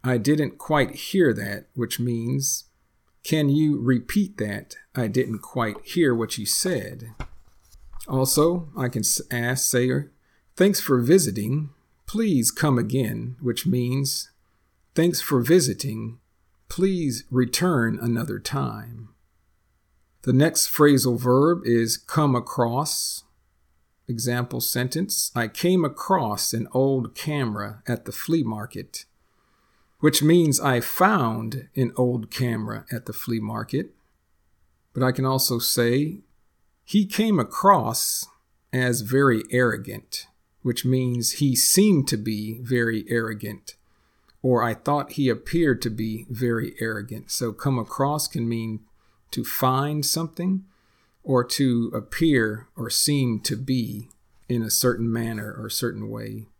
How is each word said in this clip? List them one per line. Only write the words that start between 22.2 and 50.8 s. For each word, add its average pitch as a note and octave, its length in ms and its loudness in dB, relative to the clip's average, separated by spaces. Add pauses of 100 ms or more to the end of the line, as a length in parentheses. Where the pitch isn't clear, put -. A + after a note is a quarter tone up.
across. A#2+ 880 -2 (840)
Example A#2+ 520 -2
sentence, B2+ 760 -2
"I A#2 120 0
came F3 380 2
across C3 680 -2
an A#2 200 -4
old C3 420 0
camera G#2+ 720 -6
at A#2+ 160 -4
the - 80 -12
flea D#3 320 -2
market," G#2+ 640 -8 (920)
which D3+ 220 4
means D#3 380 4
I B2+ 220 0
found A#2+ 960 0
an B2 180 0
old B2 340 0
camera A2 600 -4
at A#2 140 -10
the A2 80 -10
flea A#2 260 -6
market. A2 560 -6 (960)
But B2 120 -2
I B2+ 100 2
can C3+ 100 -2
also C3 360 0
say, C3 640 0 (600)
"He G3+ 220 2
came G#3 340 2
across C3+ 840 2 (480)
as B2 280 2
very B2 480 4
arrogant," G#2+ 800 -2 (340)
which B2 220 -2
means B2+ 500 0
he C#3 220 2
seemed F#3 540 4
to - 80 -2
be G#2+ 420 -6
very A#2 500 -2
arrogant, A2 680 -4 (640)
or B2 200 4
I A#2+ 120 0
thought C#3+ 400 -2
he C3+ 160 2
appeared C#3+ 540 0
to B2 60 0
be A2 400 -6
very A#2 520 -2
arrogant. A2+ 500 -8
So A#2 220 -4
come - 260 -2
across C#3+ 480 -2
can A#2 220 -4
mean A2+ 320 -6 (480)
to - 160 -6
find C#3 600 0
something F3+ 600 -2 (580)